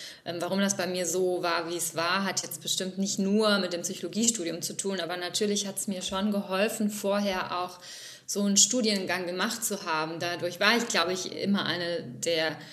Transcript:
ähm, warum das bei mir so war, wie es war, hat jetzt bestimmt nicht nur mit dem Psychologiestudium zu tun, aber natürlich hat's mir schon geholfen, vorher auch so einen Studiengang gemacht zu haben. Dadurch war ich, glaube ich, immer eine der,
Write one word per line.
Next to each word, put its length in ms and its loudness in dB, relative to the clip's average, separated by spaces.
ähm, 140 -6
warum 200 0
das 160 4
bei 100 -2
mir 200 -2
so 360 2
war, 300 0
wie 60 -2
es 180 -4
war, 300 2
hat 180 0
jetzt 180 -10
bestimmt 360 -2
nicht 220 0
nur 400 4
mit 120 0
dem 120 -4
Psychologiestudium 760 -2
zu 120 -6
tun, 260 -4
aber 160 -4
natürlich 500 0
hat's 220 -6
mir 140 -4
schon 300 0
geholfen, 580 0
vorher 720 -2
auch 160 -10
so 180 -2
einen 140 4
Studiengang 680 4
gemacht 360 -2
zu 220 -4
haben. 340 -2
Dadurch 400 -2
war 160 8
ich, 140 2
glaube 240 4
ich, 180 -4
immer 340 2
eine 380 -2
der, 540 0